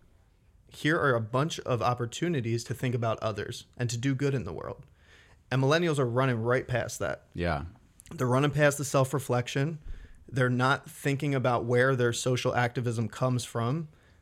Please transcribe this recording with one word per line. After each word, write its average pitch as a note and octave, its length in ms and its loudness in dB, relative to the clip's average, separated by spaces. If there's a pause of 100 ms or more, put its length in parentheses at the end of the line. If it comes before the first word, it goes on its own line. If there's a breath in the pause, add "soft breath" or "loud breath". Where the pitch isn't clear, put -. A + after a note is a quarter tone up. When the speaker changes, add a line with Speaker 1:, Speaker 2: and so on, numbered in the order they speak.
(680)
Speaker 1:
here D#3 320 0
are C3+ 160 4
a A2+ 60 0
bunch B2+ 380 -2
of A#2+ 220 -2
opportunities A#2+ 840 -2
to - 80 -4
think B2 220 -2
about A2+ 240 0
others - 460 -6 (120)
and A#2+ 140 -2
to A#2+ 60 -4
do C3+ 180 0
good C#3 180 0
in A#2 120 -4
the F2+ 80 -8
world." - 300 -10 (680 soft breath)
And B2+ 100 2
millennials D3+ 380 4
are - 100 2
running B2 320 2
right B2 260 2
past A#2+ 320 -2
that. D2 240 -4 (100)
Speaker 2:
Yeah. D#2+ 320 0 (480)
Speaker 1:
They're C3+ 140 -2
running C3+ 240 2
past C#3+ 280 4
the C#3+ 60 -4
self-reflection. C3+ 920 0 (540 loud breath)
They're B2+ 180 2
not B2+ 400 0
thinking C#3+ 460 -2
about A#2+ 300 2
where B2 300 4
their A#2+ 180 4
social B2+ 420 0
activism A#2+ 520 -2
comes B2+ 380 -2
from. C3 420 -2 (340 soft breath)